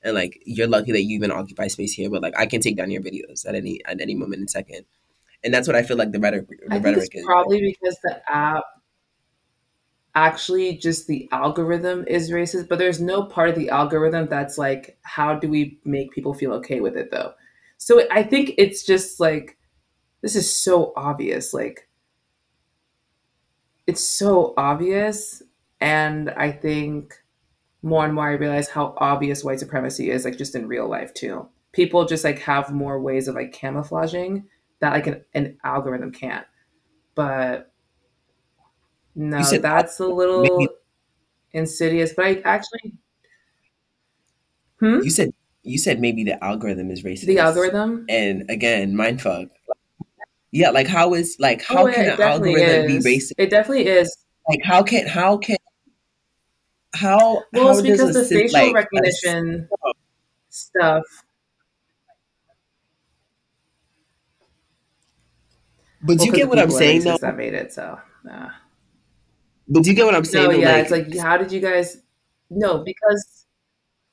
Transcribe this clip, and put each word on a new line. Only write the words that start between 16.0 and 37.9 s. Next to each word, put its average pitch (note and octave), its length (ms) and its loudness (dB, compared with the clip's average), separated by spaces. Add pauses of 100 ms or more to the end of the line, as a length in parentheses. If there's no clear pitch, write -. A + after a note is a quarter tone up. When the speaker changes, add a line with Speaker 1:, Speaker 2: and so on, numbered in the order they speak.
Speaker 2:
people C#3 220 -6
feel C3+ 200 -4
okay A#2+ 260 -6
with G2 160 -4
it, - 160 -8
though?" - 220 -8 (440)
So A#3 320 6
I G#3 140 2
think C4+ 340 0
it's G3 280 2
just, F#3+ 340 0
like, D#3 380 -2 (640)
this G#3+ 160 -4
is F3 180 -2
so F3+ 400 2
obvious. C#3 580 -6
Like, - 360 -10 (2000)
it's E3+ 160 -4
so G3 520 2
obvious. F#3+ 880 -2 (380)
And D3+ 480 -2
I D3 240 -4
think D3 680 -6 (600)
more D#3+ 240 2
and D3+ 80 -2
more D3+ 160 -2
I D3 40 0
realize C#3+ 360 -2
how D3 280 -4
obvious C#3+ 460 -2
white C3+ 160 -4
supremacy C3 500 -6
is, B2+ 140 -2
like, B2+ 140 -6
just C#3+ 180 -10
in A2+ 140 -8
real A#2+ 180 -6
life, - 260 -10
too. - 360 -10 (240)
People F3 320 2
just, D#3+ 180 -4
like, D3 160 -2
have C#3+ 320 -2
more C#3 300 -4
ways C3+ 260 -2
of, C3 80 -6
like, B2+ 160 -8
camouflaging E3 920 -6 (340)
that, C#3+ 140 -2
like, D3 140 -2
an, C#3+ 260 -8
an C#3+ 320 -4
algorithm C3 480 -6
can't. A2 320 -12 (680)
But C3+ 560 -4 (1400)